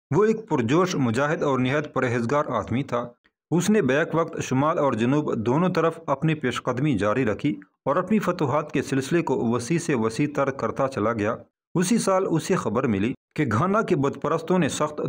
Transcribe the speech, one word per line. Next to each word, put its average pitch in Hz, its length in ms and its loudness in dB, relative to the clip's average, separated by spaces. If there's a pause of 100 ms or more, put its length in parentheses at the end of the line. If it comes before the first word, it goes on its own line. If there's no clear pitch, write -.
(120)
वो 185 140 4
एक 220 220 0
पुरजोश 156 480 2
मुजाहिद 143 480 0
और 135 160 2
निहायत 139 360 0
परहेजगार 127 560 0
आदमी 113 320 -2
था। 123 160 -2 (520)
उसने 185 300 4
बैक 151 340 2
वक्त 165 260 -2
शुमाल 147 380 0
और 135 160 2
जनूब 135 400 0
दोनों 127 340 2
तरफ 165 400 0
अपनी 156 240 0
पेशकदमी 131 640 -2
जारी 104 280 2
रखी 110 320 0 (320)
और 143 100 2
अपनी 185 220 2
फतूहात 160 520 -2
के 143 100 0
सिलसिले 135 400 0
को 135 140 0 (180)
वसी 123 260 -2
से 151 160 -2
वसी 113 320 0
तर 147 240 -2
करता 120 360 -2
चला 110 260 -2
गया। 107 240 -2 (380)
उसी 180 240 2
साल 190 280 2
उसे 170 280 0
खबर 120 320 -2
मिली 101 260 0 (220)
कि 151 100 0
घाना 175 360 2
के 220 140 0
बुत 139 260 -2
परस्तों 160 380 0
ने 143 100 2
सख्त 151 260 -2 (140)